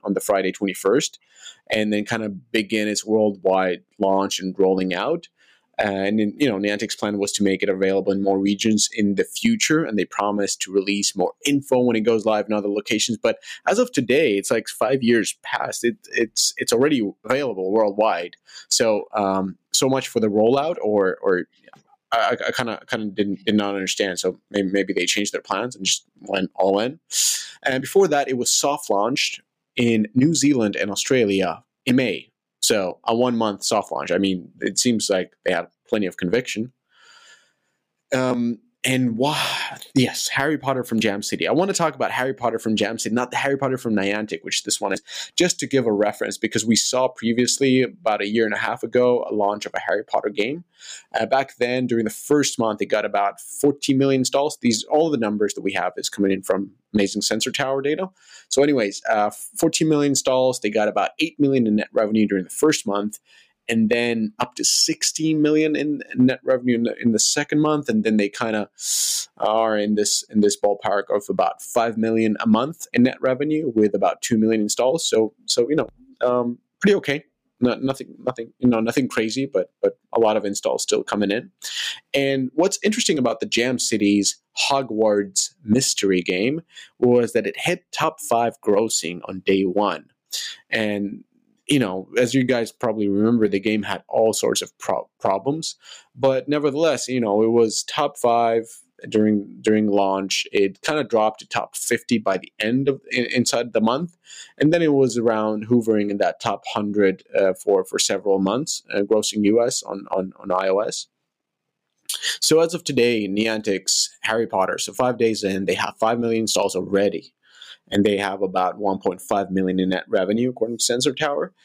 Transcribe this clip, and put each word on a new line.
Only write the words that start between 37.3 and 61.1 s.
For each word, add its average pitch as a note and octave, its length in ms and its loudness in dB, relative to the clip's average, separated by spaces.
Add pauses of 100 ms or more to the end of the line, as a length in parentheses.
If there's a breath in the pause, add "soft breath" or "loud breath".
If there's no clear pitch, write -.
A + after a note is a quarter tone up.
Um, B2 440 0 (280)
and B2+ 300 0
why? - 640 -4 (160)
Yes, - 340 0
Harry C#3+ 300 -2
Potter C3 260 -2
from A2+ 160 -2
Jam G#2 220 0
City. E2+ 260 -4
I G#2+ 40 0
wanna F#3 200 2
talk D#3+ 220 -2
about B2 160 -2
Harry B2+ 240 -2
Potter A#2 240 -2
from A2 180 -2
Jam G#2+ 220 -2
City, A2 160 -4
not B2 160 -2
the - 80 -8
Harry C#3 180 -2
Potter C3 220 -2
from A2+ 160 -4
Niantic, G2+ 480 -2
which - 220 -6
this - 140 -4
one G2+ 140 -4
is, F#2+ 100 -4 (340 loud breath)
just F3 240 2
to C#3 60 -4
give B2 200 2
a A2 60 2
reference, G#2 440 -2
because A2 300 -4
we A2+ 100 4
saw B2+ 320 0
previously, B2 720 0
about G#2+ 380 -2
a G#2 80 -4
year A2+ 160 0
and G#2+ 100 -2
a G#2 40 -4
half A2+ 240 -4
ago, B2 460 2
a A2+ 60 -6
launch G#2 300 0
of - 100 -12
a F#2+ 60 -6
Harry G#2 240 -2
Potter - 240 -2
game. A2+ 360 -4 (540 loud breath)
Uh, A2+ 60 0
back C3+ 320 0
then, B2 300 0
during A#2 180 0
the G#2+ 60 -4
first - 480 0
month, G#2+ 240 -2
it G2 40 -2
got G#2+ 200 0
about G2+ 340 -2
fourteen C#3+ 560 0
million C3+ 240 2
installs. C#3 400 -2
These, A2+ 240 0
all D#3+ 240 2
the D3 80 0
numbers G#2 380 0
that G2 80 -8
we G2 100 -2
have F2+ 240 -2
is - 140 -6
coming G2 200 0
in F#2+ 120 -2
from G2 300 -2 (200)
Amazing G2+ 300 0
Sensor A2 280 -2
Tower C3+ 300 -2
data. D#3 300 -2 (400 loud breath)
So C3+ 120 4
anyways, B2+ 460 2
uh, G#2+ 220 2
fourteen - 580 -2
million C#3+ 240 2
installs. C3 480 0
They G#2+ 80 -2
got G#2+ 200 0
about G2 320 0